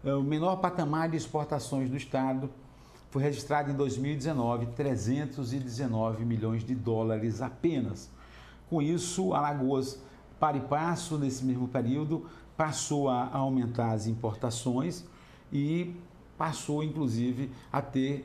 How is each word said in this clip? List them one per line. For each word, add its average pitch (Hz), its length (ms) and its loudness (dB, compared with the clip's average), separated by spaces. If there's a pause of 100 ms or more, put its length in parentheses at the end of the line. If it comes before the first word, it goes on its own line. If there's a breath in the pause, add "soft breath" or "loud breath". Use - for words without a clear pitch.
eh, 139 100 2
o 139 80 2
menor 156 340 2
patamar 165 540 0
de 160 60 0
exportações 143 720 -2
do 131 60 -2
estado 135 520 0 (640 loud breath)
foi 135 120 2
registrado 143 480 2
em 139 40 0
dois 135 220 2
mil 135 160 0
e 151 40 0
dezenove, 120 500 0
trezentos 127 840 0
e 139 60 -2
dezenove 113 680 0
milhões 113 400 0
de 127 100 -2
dólares 110 680 0
apenas. 127 680 -2 (580 loud breath)
Com 165 140 2
isso, 175 500 2
Alagoas, 139 680 2 (360 loud breath)
para 147 200 4
e - 20 2
passo, 156 560 0
nesse 139 280 0
mesmo 127 220 2
período, 147 600 0 (280 loud breath)
passou 147 520 2
a 127 260 2
aumentar 120 580 2
as 110 140 0
importações 120 960 -2 (460 loud breath)
e 165 440 0 (420)
passou, 151 480 -2
inclusive, 127 680 0 (220 loud breath)
a 135 80 2
ter 135 440 0